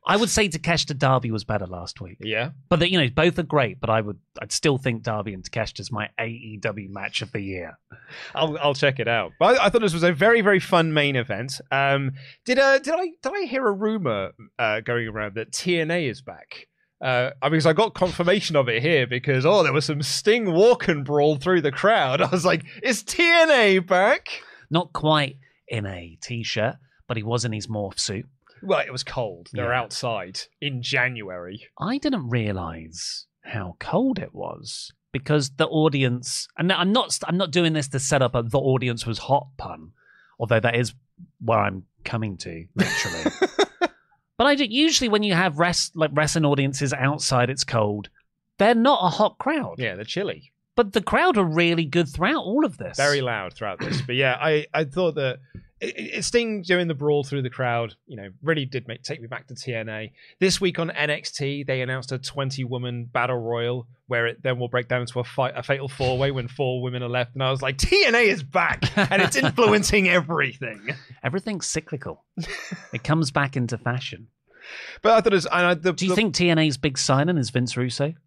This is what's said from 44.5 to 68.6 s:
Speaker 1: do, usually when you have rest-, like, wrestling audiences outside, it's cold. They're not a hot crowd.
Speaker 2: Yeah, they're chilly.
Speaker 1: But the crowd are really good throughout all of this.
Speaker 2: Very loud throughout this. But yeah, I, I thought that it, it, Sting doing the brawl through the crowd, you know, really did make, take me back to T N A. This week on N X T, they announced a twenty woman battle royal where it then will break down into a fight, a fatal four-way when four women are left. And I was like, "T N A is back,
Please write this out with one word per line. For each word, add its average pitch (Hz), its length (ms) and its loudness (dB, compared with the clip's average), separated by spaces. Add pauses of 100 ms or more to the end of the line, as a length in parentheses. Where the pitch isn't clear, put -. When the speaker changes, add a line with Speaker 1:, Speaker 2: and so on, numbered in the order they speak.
Speaker 1:
do, 277 120 0
usually 269 400 2
when 208 140 2
you 202 140 2
have 165 240 0
rest-, 170 360 0
like, 156 200 2
wrestling 151 300 2
audiences 139 480 2
outside, 131 580 2
it's 139 120 -4
cold. 104 460 0 (480)
They're 214 160 6
not 240 300 4
a 180 60 4
hot - 280 2
crowd. 262 400 -4
Speaker 2:
Yeah, 113 160 -4
they're 98 100 -8
chilly. 120 480 -6 (240)
Speaker 1:
But 220 180 2
the 220 100 2
crowd 269 340 4
are 196 80 4
really 170 400 2
good 147 240 0
throughout 214 340 -2
all 269 220 2
of 175 140 -6
this. 87 180 -10
Speaker 2:
Very 143 240 2
loud 107 320 -4
throughout 101 240 -6
this. - 240 -4
But 123 140 -6
yeah, 131 260 2
I, 151 320 2
I 156 120 0
thought 165 280 -2
that 135 280 -4 (400)
it, - 360 -10
it, 196 60 -6
Sting 220 380 0
doing 180 260 2
the 160 60 -2
brawl 147 300 0
through 139 180 -4
the 127 80 -4
crowd, 120 460 -4 (120)
you 139 80 -16
know, 101 140 -14 (140)
really 151 220 0
did 131 220 -8
make, 113 160 -12
take - 160 -10
me 117 80 -16
back 123 200 -12
to 120 80 -16
T 120 180 -10
N 113 160 -6
A. 110 220 -10 (280)
This 185 220 0
week 180 180 0
on 165 120 -4
N 151 180 -2
X - 220 -4
T, 143 320 -6
they 131 180 -4
announced 127 300 -6
a 131 80 -6
twenty 135 440 -6
woman 123 420 -6
battle 123 320 -2
royal 117 500 -4 (200)
where 117 200 0
it - 160 -6
then 127 160 -2
will 123 80 -4
break 123 220 -2
down 123 120 0
into 120 180 -6
a 120 40 -4
fight, 131 320 -2
a 123 80 -8
fatal 135 240 -4
four-way 135 440 0
when 123 180 -4
four 127 320 -2
women 123 200 -4
are 120 80 -6
left. 120 240 -2
And 135 100 -6
I 131 60 2
was 135 120 0
like, 135 160 -2
"T 381 280 4
N 233 100 4
A 240 40 6
is 190 240 2
back, 160 540 0